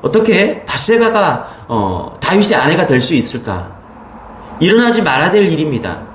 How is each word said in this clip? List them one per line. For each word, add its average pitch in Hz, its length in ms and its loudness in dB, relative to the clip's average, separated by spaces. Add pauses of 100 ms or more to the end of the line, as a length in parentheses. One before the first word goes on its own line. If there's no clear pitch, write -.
어떻게 220 640 0
밧세바가, 220 1040 0
어, 98 520 -4
다윗의 190 360 2
아내가 151 300 2
될 127 140 2
수 160 140 0
있을까? 110 640 -4 (840)
일어나지 226 420 4
말아야 151 300 0
될 202 180 4
일입니다. 123 540 -4 (120)